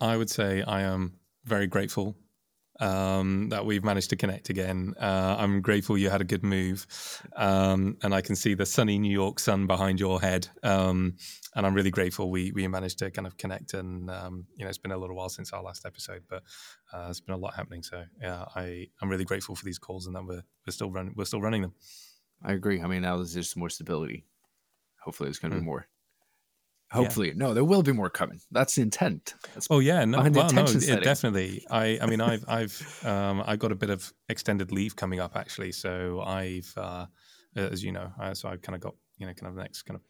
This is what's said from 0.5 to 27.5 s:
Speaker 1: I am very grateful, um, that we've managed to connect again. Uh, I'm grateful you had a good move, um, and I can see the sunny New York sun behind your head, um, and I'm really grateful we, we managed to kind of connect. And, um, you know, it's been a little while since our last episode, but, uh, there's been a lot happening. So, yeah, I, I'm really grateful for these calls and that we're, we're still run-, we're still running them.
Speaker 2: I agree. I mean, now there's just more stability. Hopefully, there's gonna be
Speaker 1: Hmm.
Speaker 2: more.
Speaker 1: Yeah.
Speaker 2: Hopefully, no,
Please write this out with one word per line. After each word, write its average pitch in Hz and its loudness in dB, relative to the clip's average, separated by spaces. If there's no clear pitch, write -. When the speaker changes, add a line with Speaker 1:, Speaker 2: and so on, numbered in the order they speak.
Speaker 1:
I 101 0
am 95 0
very 101 2
grateful, 101 -2
um, 95 2
that 104 -2
we've 104 2
managed 98 2
to 101 2
connect 98 -2
again. 92 -2
Uh, 95 2
I'm 101 2
grateful 104 2
you 98 4
had 98 2
a 95 0
good 92 -2
move, 95 0
um, 95 4
and 101 2
I 95 4
can 95 0
see 104 2
the 95 0
sunny 107 4
New 104 2
York 98 0
sun 98 2
behind 95 4
your 92 2
head, 92 2
um, 92 2
and 104 0
I'm 95 4
really 98 4
grateful 92 0
we, 92 0
we 95 -2
managed 92 -4
to 95 -4
kind 95 -6
of 92 -12
connect. - -8
And, 92 -8
um, 92 -10
you 101 -8
know, 95 -6
it's 98 -8
been 98 -8
a 95 -4
little 92 -8
while 92 -6
since - -10
our 92 -10
last 90 -14
episode, 90 -14
but, 92 -10
uh, 90 -10
there's 87 -10
been 95 -6
a - -6
lot 92 -8
happening. 87 -10
So, 90 -12
yeah, 90 -8
I, 90 -8
I'm 101 -4
really 95 0
grateful 95 -6
for - -12
these 90 -8
calls 92 -12
and 90 -10
that 92 -10
we're, 90 -10
we're 95 -8
still 98 -6
run-, 92 -6
we're 104 -4
still 107 -4
running 107 0
them. 92 -2
Speaker 2:
I - -4
agree. 98 2
I 85 -4
mean, 92 0
now 90 0
there's 87 -4
just 87 -6
more 87 -4
stability. 78 -6
Hopefully, 73 -8
there's 71 -6
gonna 80 -4
be 80 -2
Speaker 1:
Hmm. 82 -4
Speaker 2:
more. 71 -6
Speaker 1:
Yeah. 117 2
Speaker 2:
Hopefully, 110 2
no, 123 0